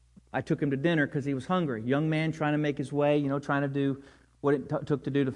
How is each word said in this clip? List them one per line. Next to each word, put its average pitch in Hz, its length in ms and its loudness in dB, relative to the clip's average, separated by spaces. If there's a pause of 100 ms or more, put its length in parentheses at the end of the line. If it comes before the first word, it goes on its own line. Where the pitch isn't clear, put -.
(340)
I 135 80 0
took 156 200 -2
him 147 100 0
to 135 60 0
dinner 151 300 2
'cause 135 180 -4
he 143 80 -2
was 127 120 -4
hungry. 151 380 -2
Young 139 260 0
man 160 220 0
trying 156 220 0
to 151 40 2
make 147 200 0
his 131 140 -6
way, 147 260 4
you 143 100 0
know, 139 100 0
trying 143 260 0
to 143 40 -2
do 139 340 -2 (380)
what 139 140 4
it 131 160 -2
t-, - 160 -2
took 143 180 -2
to 143 80 -4
do 139 140 2
to 131 100 -2